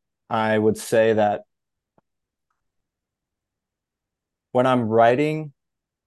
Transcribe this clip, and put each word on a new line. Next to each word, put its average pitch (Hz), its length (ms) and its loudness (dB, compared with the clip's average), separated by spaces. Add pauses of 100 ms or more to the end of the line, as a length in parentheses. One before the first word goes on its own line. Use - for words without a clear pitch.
(280)
I 110 280 -2
would 107 220 0
say 113 360 0
that 104 280 -2 (3000)
when 123 160 0
I'm 127 140 0
writing, 127 680 0 (540)